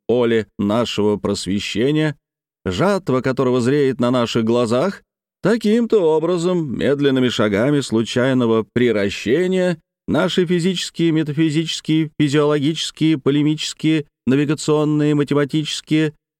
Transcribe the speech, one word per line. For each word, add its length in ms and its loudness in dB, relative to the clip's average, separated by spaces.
поле 400 0
нашего 600 0
просвещения, 1000 -2
жатва 560 -2
которого 400 0
зреет 400 0
на 100 2
наших 360 0
глазах, 580 0
таким-то 560 2
образом, 640 -2
медленными 480 2
шагами 540 0
случайного 920 0
приращения, 1080 0
наши 380 0
физические, 680 -2
метафизические, 1080 -2
физиологические, 1000 0
полемические, 880 0
навигационные, 880 0
математические, 1000 -2